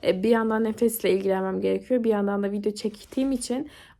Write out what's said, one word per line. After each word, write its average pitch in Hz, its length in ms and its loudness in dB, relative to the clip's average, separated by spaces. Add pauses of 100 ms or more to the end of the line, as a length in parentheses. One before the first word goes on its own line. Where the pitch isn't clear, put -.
e, 185 160 2
bir 220 60 2
yandan 226 360 2
nefesle 220 460 0
ilgilenmem 190 500 0
gerekiyor. 196 440 0
Bir 220 60 4
yandan 202 320 0
da 202 100 -2
video 208 200 -2
çektiğim 262 600 -4
için 254 360 -4 (320)